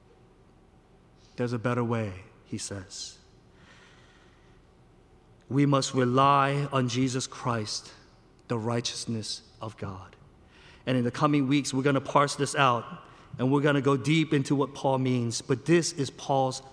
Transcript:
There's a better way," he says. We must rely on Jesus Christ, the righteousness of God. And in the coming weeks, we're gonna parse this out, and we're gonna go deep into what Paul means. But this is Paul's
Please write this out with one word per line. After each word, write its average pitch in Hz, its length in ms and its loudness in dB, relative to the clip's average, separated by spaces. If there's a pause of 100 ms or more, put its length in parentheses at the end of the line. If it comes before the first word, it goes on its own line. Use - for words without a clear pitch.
(1400)
There's 123 160 -2
a 123 60 -2
better 120 240 0
way," 110 400 -4 (240)
he - 100 -10
says. - 640 -12 (2250)
We 139 160 2
must 139 260 2
rely 139 800 4
on 131 160 2
Jesus 127 380 -2
Christ, - 640 -6 (560)
the 120 120 -4
righteousness 117 840 -6 (180)
of 110 160 -12
God. 95 380 -12 (720)
And 127 100 2
in 123 80 2
the 120 60 0
coming 147 380 2
weeks, 139 260 0
we're 135 80 0
gonna 139 180 2
parse 143 340 2
this 139 200 -4
out, 127 300 4 (540)
and 123 120 2
we're 143 100 4
gonna 143 220 2
go 139 140 2
deep 151 360 2
into 139 220 2
what 135 180 0
Paul 135 260 0
means. 123 440 -2
But 123 240 -2
this 165 260 2
is 135 180 -4
Paul's 135 520 -2 (100)